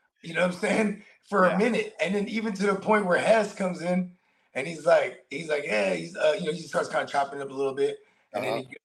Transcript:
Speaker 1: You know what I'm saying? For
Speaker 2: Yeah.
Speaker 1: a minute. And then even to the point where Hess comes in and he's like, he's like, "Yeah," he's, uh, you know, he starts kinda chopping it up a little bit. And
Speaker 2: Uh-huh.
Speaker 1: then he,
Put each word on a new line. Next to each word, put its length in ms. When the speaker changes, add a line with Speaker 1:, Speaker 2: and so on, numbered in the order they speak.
Speaker 1:
You 120
know 120
what 80
I'm 60
saying? 440
For 180
Speaker 2:
Yeah. 80
Speaker 1:
a 40
minute. 420
And 140
then 140
even 260
to 120
the 100
point 300
where 120
Hess 360
comes 280
in 300
and 120
he's 200
like, 440
he's 180
like, 160
"Yeah," 300
he's, 220
uh, 220
you 80
know, 60
he 100
starts 260
kinda 180
chopping 340
it 20
up 80
a 40
little 200
bit. 240
And 120
Speaker 2:
Uh-huh. 120
Speaker 1:
then 80
he, 200